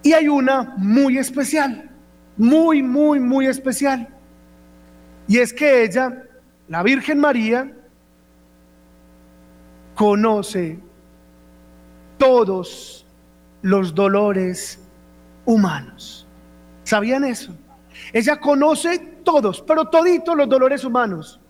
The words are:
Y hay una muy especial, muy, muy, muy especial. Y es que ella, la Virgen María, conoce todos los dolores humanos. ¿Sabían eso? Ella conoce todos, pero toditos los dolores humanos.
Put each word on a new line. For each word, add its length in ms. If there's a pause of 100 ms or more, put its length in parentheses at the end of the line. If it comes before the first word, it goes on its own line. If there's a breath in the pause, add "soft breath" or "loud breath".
Y 80
hay 140
una 500
muy 400
especial, 720 (480)
muy, 460
muy, 360
muy 280
especial. 600 (1200)
Y 120
es 120
que 320
ella, 420 (420)
la 160
Virgen 360
María, 540 (2250)
conoce 840 (1400)
todos 880 (560)
los 320
dolores 840 (640)
humanos. 840 (560)
¿Sabían 400
eso? 320 (580 loud breath)
Ella 260
conoce 600 (240)
todos, 360
pero 260
toditos 520
los 100
dolores 360
humanos. 560 (100)